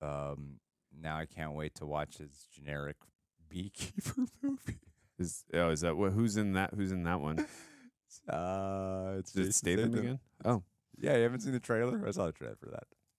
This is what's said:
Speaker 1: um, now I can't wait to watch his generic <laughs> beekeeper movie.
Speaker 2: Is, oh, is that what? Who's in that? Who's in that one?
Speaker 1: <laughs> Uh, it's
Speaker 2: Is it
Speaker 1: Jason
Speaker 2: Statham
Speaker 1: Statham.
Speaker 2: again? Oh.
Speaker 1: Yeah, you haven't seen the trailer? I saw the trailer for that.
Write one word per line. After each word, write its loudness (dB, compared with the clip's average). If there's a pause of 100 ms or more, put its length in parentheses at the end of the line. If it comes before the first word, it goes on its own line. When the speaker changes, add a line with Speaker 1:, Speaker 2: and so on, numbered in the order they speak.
Speaker 1:
um, -6 (380)
now -4
I -4
can't -6
wait -6
to -12
watch -4
his -18
generic -6 (260)
<laughs> -20
beekeeper -4 (160)
movie. -4 (400)
Speaker 2:
Is, -4 (100)
oh, 6
is 2
that 2
what? 4
Who's 4
in 2
that? 2
Who's 0
in 0
that 2
one? 0
Speaker 1:
<laughs> -18 (720)
Uh, -2
it's -6
Speaker 2:
Is -4
it 0
Speaker 1:
Jason 4
Speaker 2:
Statham 4
Speaker 1:
Statham. 2
Speaker 2:
again? -2 (260)
Oh. 2 (340)
Speaker 1:
Yeah, 4
you 8
haven't 2
seen -2
the 2
trailer? 2
I 0
saw 0
the -2
trailer -8
for -16
that. -10 (340)